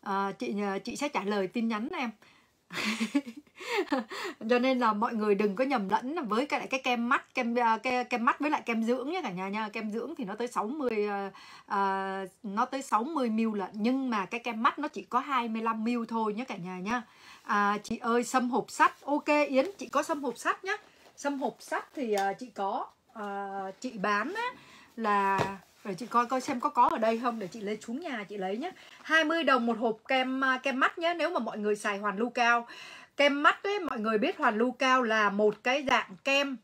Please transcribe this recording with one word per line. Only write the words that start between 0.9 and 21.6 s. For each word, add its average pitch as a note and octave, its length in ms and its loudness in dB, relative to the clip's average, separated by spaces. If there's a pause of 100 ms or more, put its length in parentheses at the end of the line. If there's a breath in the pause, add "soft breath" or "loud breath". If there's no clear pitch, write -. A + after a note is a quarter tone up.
sẽ C#4+ 120 -2
trả C#4+ 160 -4
lời G3+ 220 0
tin A3+ 220 -2
nhắn A3+ 200 -2
em. D4+ 220 -4 (600 soft breath)
<laughs> C4+ 1800 -4
Cho B3 80 6
nên B3+ 200 2
là A3+ 140 2
mọi A#3 220 0
người G#3 200 4
đừng G3+ 220 2
có C4 80 2
nhầm B3 240 0
lẫn B3 400 -2
với A#3 180 2
cái, C#4 140 -2
lại - 80 -8
cái C4 160 -2
kem A#3+ 240 0
mắt, C#4+ 260 0
kem, A#3 200 0
à, A3+ 240 4
cái, B3 260 -2
kem A#3+ 200 -2
mắt - 160 4
với D4 100 0
lại D4+ 160 0
kem A3+ 160 0
dưỡng B3 280 0
nhé F#4 120 -2
cả A#3+ 80 -4
nhà F#3 180 -6
nha. G#3+ 200 -4
Kem A3 220 -6
dưỡng A#3 240 -6
thì C#4 100 -6
nó G3 100 -6
tới A#3 140 -4
sáu G#3 180 -2
mươi, A#3 420 0
à, G3 220 -4 (360 loud breath)
à, G3 580 0 (180)
nó G#3+ 220 0
tới C4+ 180 -6
sáu A3+ 220 2
mươi C4+ 260 0
ml A3 260 0
lận. F#3+ 160 -4
Nhưng B3+ 380 0
mà G3+ 160 0
cái A#3 140 -6
kem A3+ 220 -6
mắt D#4 160 2
nó D4 100 -4
chỉ G3 140 -8
có A#3 160 -2
hai C4 300 -2
mươi A3+ 140 -4
lăm A3+ 220 -2
ml A#3 240 0
thôi A3 260 -2
nhé A3+ 100 -6
cả A3+ 120 -10
nhà F3+ 220 -8
nha. A3+ 240 -2 (400 loud breath)
À, G3+ 400 2
chị A3+ 160 -4
ơi, A#3 260 2
sâm B3 260 2
hộp A3 200 0
sắt. - 340 2
Ok C#4+ 220 0 (220)
Yến, C4+ 180 4 (120)
chị - 100 -10
có D4 140 0
sâm D4+ 200 -2
hộp A#3+ 160 -4
sắt F#4 260 -2
nhá. F#4+ 80 -4 (440 loud breath)
Sâm C#4+ 240 -2
hộp C4+ 200 -4